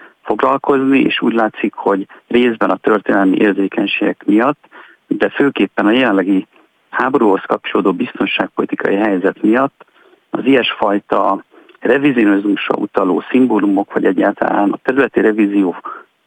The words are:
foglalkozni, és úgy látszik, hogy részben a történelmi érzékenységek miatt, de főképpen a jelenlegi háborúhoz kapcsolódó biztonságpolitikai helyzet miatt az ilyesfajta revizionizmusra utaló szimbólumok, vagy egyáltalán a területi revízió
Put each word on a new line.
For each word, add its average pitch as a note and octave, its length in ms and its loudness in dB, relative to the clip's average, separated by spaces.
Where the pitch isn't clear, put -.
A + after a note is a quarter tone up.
foglalkozni, C3+ 760 0
és - 220 0
úgy A#2+ 120 0
látszik, A2 400 -2
hogy G2+ 340 -2
részben A2+ 420 0
a F#2 80 0
történelmi G2 600 0
érzékenységek G2 880 -2
miatt, A#2 340 2
de G#2 220 -2
főképpen G#2+ 560 -2
a G#2 60 4
jelenlegi G2 560 0
háborúhoz A#2+ 580 0
kapcsolódó G2 460 -2
biztonságpolitikai - 1000 -4
helyzet G2 460 -2
miatt B2 440 0
az G#2+ 160 -6
ilyesfajta G#2 1000 0
revizionizmusra A2 960 2
utaló F#2 540 -2
szimbólumok, G2+ 640 2
vagy - 120 0
egyáltalán G2+ 640 0
a - 120 -6
területi B2+ 380 0
revízió G2+ 540 2